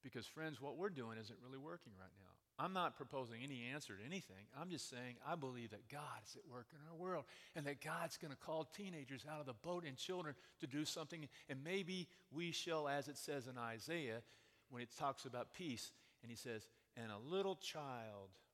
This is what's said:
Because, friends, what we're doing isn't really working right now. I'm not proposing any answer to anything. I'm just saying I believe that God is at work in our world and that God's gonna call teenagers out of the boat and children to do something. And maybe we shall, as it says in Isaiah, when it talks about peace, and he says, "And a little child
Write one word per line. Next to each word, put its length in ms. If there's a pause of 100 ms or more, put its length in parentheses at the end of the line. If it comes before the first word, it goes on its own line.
Because, 240
friends, 360
what 160
we're 120
doing 300
isn't 260
really 120
working 420
right 180
now. 460
I'm 80
not 240
proposing 480
any 280
answer 260
to 60
anything. 440 (120)
I'm 100
just 200
saying 280 (100)
I 80
believe 360
that 180
God 360
is 120
at 120
work 220
in 80 (100)
our 60
world 300 (300)
and 120
that 140
God's 360
gonna 200
call 260
teenagers 680
out 120
of 40
the 80
boat 320
and 120
children 360 (280)
to 40
do 200
something. 420 (220)
And 140
maybe 440 (240)
we 200
shall, 360
as 220
it 80
says 300
in 100
Isaiah, 680 (460)
when 120
it 160
talks 280
about 280
peace, 380 (320)
and 80
he 60
says, 300 (280)
"And 160
a 80
little 360
child 720 (240)